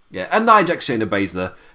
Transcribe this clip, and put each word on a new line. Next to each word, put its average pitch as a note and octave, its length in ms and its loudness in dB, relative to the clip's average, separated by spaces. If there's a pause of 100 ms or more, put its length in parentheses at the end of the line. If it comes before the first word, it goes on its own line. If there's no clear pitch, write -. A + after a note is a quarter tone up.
Yeah, F#2 220 -10
and A3 140 2
Nia G#3+ 180 6
Jax, D#3+ 240 -4
Shayna A2 200 -2
Baszler, F#2 460 -4 (220)